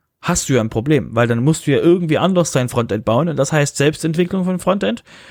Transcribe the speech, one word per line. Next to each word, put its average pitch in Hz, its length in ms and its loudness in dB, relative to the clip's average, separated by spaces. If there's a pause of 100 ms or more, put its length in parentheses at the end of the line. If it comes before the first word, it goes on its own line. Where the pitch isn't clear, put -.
(220)
hast 175 280 -2
du - 20 0
ja 123 80 2
ein 110 80 -2
Problem, 117 480 -2
weil 120 100 4
dann 117 160 0
musst 151 240 0
du 143 40 2
ja 131 80 4
irgendwie 170 400 2
anders 175 340 0
dein 127 160 0
Frontend 113 380 -4
bauen 135 240 2
und 143 60 -6
das 139 180 0
heißt 143 240 0
Selbstentwicklung 165 680 0
von 180 140 -2
Frontend 196 440 -2 (280)